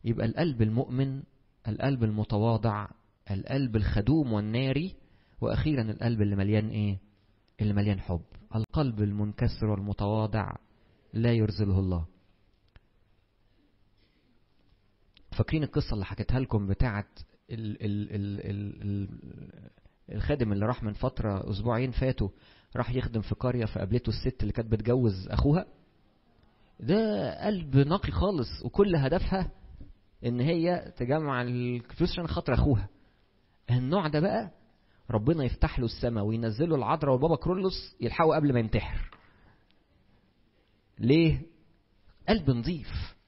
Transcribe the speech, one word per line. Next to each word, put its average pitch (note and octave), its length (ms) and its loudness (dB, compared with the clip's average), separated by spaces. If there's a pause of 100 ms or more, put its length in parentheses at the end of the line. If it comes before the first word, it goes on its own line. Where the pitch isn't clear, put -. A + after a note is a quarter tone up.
يبقى A2+ 220 0
القلب B2 360 0
المؤمن، C3 640 0 (440)
القلب B2 360 0
المتواضع، G#2+ 840 0 (440)
القلب A#2+ 440 -2
الخدوم A2+ 580 2
والناري، C3+ 600 -2 (460)
وأخيرًا A#2+ 400 0
القلب A2 400 0
اللي G#2 140 2
مليان G#2+ 340 2
إيه؟ G#2 300 -2 (640)
اللي G#2 120 2
مليان G2+ 260 2
حب. E2+ 220 -4 (340)
"القلب A2+ 460 -2
المنكسر G#2 640 -2
والمتواضع G#2 920 -2 (580)
لا A#2 200 2
يرزله G#2 460 2
الله". F2+ 260 0 (3250)
فاكرين D3+ 320 0
القصة - 300 -2
اللي G2 120 -2
حكيتها G#2+ 340 -2
لكم G#2+ 280 0
بتاعت G#2 520 -2 (300)
ال-، A2 360 -8
ال-، G#2 300 -4
ال-، G2+ 240 -4 (100)
ال-، G2+ 320 -8
ال-، - 800 -8 (560)
الخادم A2+ 360 0
اللي G2+ 140 2
راح A#2+ 180 -2
من G#2+ 100 -4
فترة، A2 580 -4
أسبوعين A#2 400 -2
فاتوا، B2+ 380 0 (460)
راح A#2+ 160 -2
يخدم A#2 300 -2
في G#2 140 -2
قرية، A#2+ 300 0
فقابلته A2 440 -2
الست A2 320 -4
اللي G#2 120 0
كانت A2+ 180 -2
بتجوز A2 580 2
أخوها؟ D3 360 2 (1120)
ده F#3+ 680 0
قلب E3 320 0
نقي D3 340 4
خالص، E3+ 540 -2
وكل G3 300 4
هدفها E3+ 560 0 (760)
إن A#2+ 140 -2
هي E3+ 580 0
تجمع C3+ 440 0
الفلوس B2 680 -2
عشان E3+ 160 -6
خاطر D#3 260 -2
أخوها. A#2 360 4 (840)
النوع C#3+ 360 2
ده D3+ 120 2
بقى G3+ 320 0 (600)
ربنا C#3 320 2
يفتح - 360 0
له A#2+ 60 0
السما A#2 360 -2
وينزل A2+ 480 0
له D3+ 60 4
العذراء C3+ 400 2
وبابا C#3+ 200 4
كرولوس F#3 680 -2
يلحقوا D3+ 340 2
قبل D3 180 4
ما A#2+ 60 4
ينتحر. - 500 -2 (1900)
ليه؟ C#3 420 6 (880)
قلب F3+ 200 2
نظيف. B2 680 -4 (120)